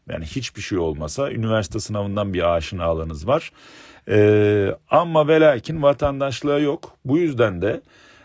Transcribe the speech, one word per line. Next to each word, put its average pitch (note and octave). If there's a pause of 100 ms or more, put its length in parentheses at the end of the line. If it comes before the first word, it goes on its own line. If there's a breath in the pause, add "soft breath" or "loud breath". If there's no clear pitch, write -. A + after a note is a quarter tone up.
Yani E2
hiçbir A#2
şey G2+
olmasa D#2+
üniversite A2
sınavından G2+
bir E2+
aşinalığınız D#2+
var. D3+ (580 loud breath)
Ee, G#2 (140)
ama D#3
ve D#3
lakin D#3
vatandaşlığa C#3+
yok. D3
Bu C3+
yüzden A#2+
de, A2 (440 soft breath)